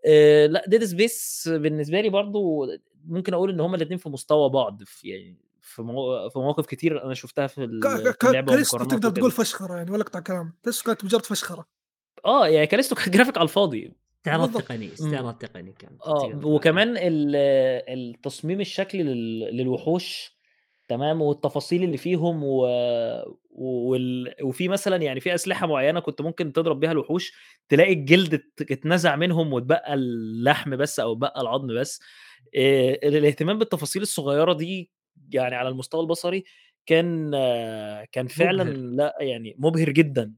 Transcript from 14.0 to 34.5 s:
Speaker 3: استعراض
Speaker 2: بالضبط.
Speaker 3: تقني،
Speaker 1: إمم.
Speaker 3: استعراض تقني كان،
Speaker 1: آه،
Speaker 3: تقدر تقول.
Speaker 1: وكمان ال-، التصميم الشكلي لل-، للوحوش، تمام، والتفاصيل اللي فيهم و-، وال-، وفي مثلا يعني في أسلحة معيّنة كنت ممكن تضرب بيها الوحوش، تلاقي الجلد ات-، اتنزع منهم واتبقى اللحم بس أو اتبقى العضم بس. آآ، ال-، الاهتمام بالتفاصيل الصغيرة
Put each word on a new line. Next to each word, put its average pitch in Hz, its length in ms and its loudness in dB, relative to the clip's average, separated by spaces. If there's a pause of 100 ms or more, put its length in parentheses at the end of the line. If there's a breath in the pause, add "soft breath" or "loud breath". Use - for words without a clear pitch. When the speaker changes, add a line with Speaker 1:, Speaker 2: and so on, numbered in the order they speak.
Speaker 3:
استعراض 170 220 0
Speaker 2:
بالضبط. 226 180 -4
Speaker 3:
تقني، 113 340 -10
Speaker 1:
إمم. 151 120 -4
Speaker 3:
استعراض 120 260 -6
تقني 95 340 -16
كان، - 340 -20
Speaker 1:
آه، 147 200 0
Speaker 3:
تقدر 143 160 -8
تقول. 151 140 4
Speaker 1:
وكمان 190 420 4
ال-، 151 380 0 (520)
التصميم 131 720 -8
الشكلي 196 420 -4
لل-، 113 540 -4
للوحوش، 131 800 -4 (520)
تمام، 151 340 0
والتفاصيل 147 600 0
اللي 160 120 -2
فيهم 170 480 -2
و-، 131 220 2 (840)
وال-، 127 840 -4 (100)
وفي 139 240 -2
مثلا 196 280 0
يعني 139 240 -2
في 180 140 -2
أسلحة 180 320 -2
معيّنة 156 340 2
كنت 143 220 -8
ممكن 160 300 -4
تضرب 160 280 0
بيها 160 120 2
الوحوش، 160 400 -2 (360 soft breath)
تلاقي 170 240 6
الجلد 160 420 4
ات-، - 380 -6
اتنزع 156 440 0
منهم 160 360 0
واتبقى 131 420 0
اللحم 123 840 0
بس 143 240 -2
أو 117 120 -2
اتبقى 127 300 -4
العضم 123 380 -4
بس. - 220 -6 (540 loud breath)
آآ، 131 340 4 (140)
ال-، 147 120 4
الاهتمام 151 420 2
بالتفاصيل 190 440 -4
الصغيرة 156 500 0